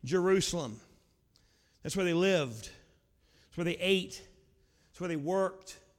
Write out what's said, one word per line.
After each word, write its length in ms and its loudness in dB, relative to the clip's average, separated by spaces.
Jerusalem. 720 2
That's 140 -6
where 80 0
they 80 2
lived. 560 2
It's 80 -16
where 80 -4
they 160 -2
ate. 400 0
It's 100 -20
where 80 -4
they 80 -2
worked. 640 -2